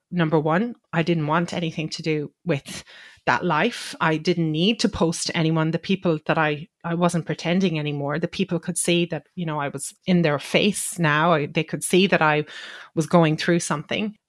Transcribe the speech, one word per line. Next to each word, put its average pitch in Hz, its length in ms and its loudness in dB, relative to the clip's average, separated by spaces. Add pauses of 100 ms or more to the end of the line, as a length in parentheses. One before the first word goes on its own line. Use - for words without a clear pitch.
(120)
number 165 280 2
one, 180 360 0 (160)
I 170 100 0
didn't 160 260 0
want 170 260 0
anything 160 360 -4
to - 140 -10
do 151 280 -2 (140)
with - 380 -4 (420)
that 127 180 2
life. 175 580 -2
I 160 160 2
didn't 165 340 0
need 185 300 0
to 214 80 2
post - 380 -2
to - 100 -4
anyone. 160 340 2
The 170 80 -2
people 175 480 0
that 160 100 2
I, 151 300 -2 (160)
I 170 100 -4
wasn't 175 320 0
pretending 165 540 0
anymore. 147 400 -4
The 170 80 -2
people 185 320 -4
could - 180 -6
see 170 300 2
that, 151 260 -8
you 175 140 -8
know, 151 120 -4
I 143 100 -2
was - 260 -10 (100)
in 180 160 6
their 147 160 2
face - 640 0
now. 160 340 4
I, 147 140 2
they 156 160 -2
could 156 200 -6
see 190 240 4
that 170 140 2
I 151 240 2 (480)
was 160 140 -2
going 156 300 4
through 170 240 0
something. 196 520 -4 (160)